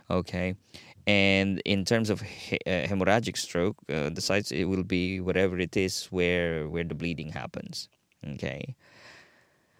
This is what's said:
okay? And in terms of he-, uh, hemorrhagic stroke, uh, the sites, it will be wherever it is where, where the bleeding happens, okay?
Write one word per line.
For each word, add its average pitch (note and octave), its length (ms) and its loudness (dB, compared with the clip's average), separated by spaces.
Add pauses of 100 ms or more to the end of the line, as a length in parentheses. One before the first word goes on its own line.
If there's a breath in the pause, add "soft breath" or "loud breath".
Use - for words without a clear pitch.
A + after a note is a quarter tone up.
(120)
okay? F2+ 440 -2 (520 loud breath)
And G2 580 6
in G2 200 2
terms A2+ 240 2
of G2+ 120 0
he-, - 460 -6
uh, F2 200 0
hemorrhagic G2 480 2
stroke, F2 420 0 (120)
uh, D2+ 200 0
the E2+ 120 -6
sites, G2 300 0
it D#2+ 140 0
will F#2 180 0
be F#2 360 -2
wherever F2+ 380 2
it F2+ 180 -2
is F#2+ 360 0
where, F2 580 0
where E2+ 140 -2
the E2 120 -6
bleeding D#2+ 340 -4
happens, - 600 -10 (440)
okay? C2+ 420 -8 (1040 soft breath)